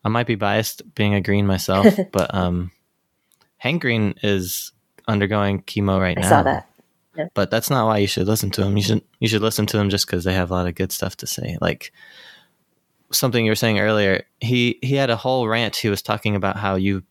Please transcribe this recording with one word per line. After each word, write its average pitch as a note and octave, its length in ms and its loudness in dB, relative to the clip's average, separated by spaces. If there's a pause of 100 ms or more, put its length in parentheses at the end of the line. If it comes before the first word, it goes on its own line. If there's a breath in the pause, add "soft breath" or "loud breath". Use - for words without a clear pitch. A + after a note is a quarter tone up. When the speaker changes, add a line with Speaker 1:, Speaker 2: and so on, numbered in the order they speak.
Speaker 1:
I A2+ 40 2
might A#2 180 -2
be A#2 80 0
biased G#2 600 -2
being G#2 180 2
a G2+ 80 2
Green G2+ 260 0
myself, F#2+ 380 2 (140)
Speaker 2:
<laughs> F#3+ 120 -4
Speaker 1:
but, F#2+ 220 0
um, F2+ 380 -2 (840)
Hank D#3+ 240 -4
Green A2+ 400 0
is F#2+ 500 -2 (360)
undergoing G2+ 560 0
chemo G2 360 0
right F2+ 180 0
Speaker 2:
I F#2 40 -2
Speaker 1:
now. F#2 80 2
Speaker 2:
saw C#3+ 140 6
that. C#3+ 260 -2 (480)
Yeah. D#3+ 160 -6
Speaker 1:
But G2 180 -2
that's A2+ 180 -2
not B2+ 160 2
why A2 140 2
you G2+ 80 2
should F#2 200 -2
listen G#2+ 240 0
to G2+ 120 -2
him. G2+ 120 0
You G2+ 80 2
should, G#2+ 180 0 (180)
you A2+ 80 0
should G#2+ 160 0
listen A2 240 0
to A2 100 -2
him G2+ 120 2
just G2+ 180 -2
'cause F2+ 160 -4
they F#2 100 0
have F2+ 160 0
a F#2 40 -2
lot F2+ 140 0
of F2 80 -4
good - 160 -4
stuff - 260 -6
to - 100 -12
say. - 340 -8
Like, - 320 -4 (1160 loud breath)
something A#2 340 2
you A2 60 4
were A2 40 4
saying A2 240 2
earlier, G#2 440 2 (160)
he, A#2+ 420 0
he C3+ 140 0
had C#3 160 2
a A#2 40 2
whole B2+ 320 -2
rant. A2 280 0
He - 140 0
was G2+ 120 0
talking G#2+ 340 -2
about G2 220 -2
how G2+ 180 -2
you F#2+ 360 0